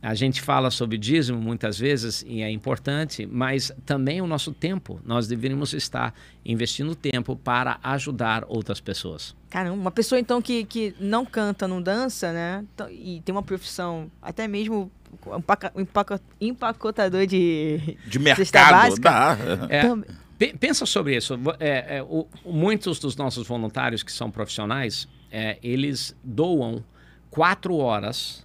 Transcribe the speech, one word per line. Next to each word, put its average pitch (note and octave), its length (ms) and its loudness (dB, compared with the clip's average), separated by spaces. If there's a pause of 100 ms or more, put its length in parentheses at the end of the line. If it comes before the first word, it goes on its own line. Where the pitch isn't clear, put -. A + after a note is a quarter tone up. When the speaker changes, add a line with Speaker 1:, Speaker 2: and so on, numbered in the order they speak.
Speaker 1:
A A2 120 -2
gente C3 260 0
fala C3 300 2
sobre A2+ 260 -2
dízimo B2 420 2
muitas A2+ 380 -2
vezes, A#2 500 -2
e A#2 140 -6
é G#2+ 80 -4
importante, C3+ 800 -4
mas C3 400 -2 (140)
também C#3+ 340 0
o F#3+ 60 -2
nosso D#3 260 -4
tempo. D#3+ 540 -6
Nós A#2 220 0
deveríamos C3 480 -2
estar A#2+ 360 -4 (320)
investindo A#2+ 520 -2
tempo B2+ 400 -4
para B2 480 0
ajudar C3 640 -2
outras A2 340 -4
pessoas. - 540 -8 (160)
Speaker 2:
Caramba, F3+ 240 -2
uma F#3 160 -4
pessoa A#3 260 2
então B3 240 0
que, A#3 220 -2
que G#3+ 360 -4
não G#3 240 0
canta, G#3 440 -2
não F#3 120 -2
dança, F#3+ 540 -2
né? F3 400 -4
Então, - 160 -12
e F3 340 -12
tem F#3 80 -6
uma G3 120 -2
profissão, F3 680 -6 (100)
até A3 280 -6
mesmo G#3 440 -2 (460)
empaca-, F#3+ 420 0
empaca-, G3+ 420 -2 (200)
empacotador G#3+ 840 0
de E3 520 2 (280)
Speaker 3:
De A2+ 120 -2 (160)
Speaker 2:
cesta F#3 240 6
Speaker 3:
mercado, D3+ 120 12
Speaker 2:
básica. G#3+ 300 10 (100)
Speaker 3:
dá. C3+ 260 6 (320)
Speaker 1:
É, D3 140 2
Speaker 2:
Tam- A#3+ 200 2 (320)
Speaker 1:
pe-, - 220 2
pensa C#4 300 0
sobre D3 280 2
isso. A#2+ 220 -2
Vo-, C3+ 220 -2
é, C#3 380 0
é, C3+ 60 -6
o, D#3+ 220 -4 (180)
muitos F3+ 540 0
dos C3+ 180 -4
nossos C3+ 320 -4
voluntários A#2 540 -2
que - 100 -10
são A#2 200 -6
profissionais, G#2+ 760 -4 (240)
é, G#2+ 300 -6
eles C3+ 640 -4
doam B2 600 0 (460)
quatro F#3 460 2
horas A#2 680 -2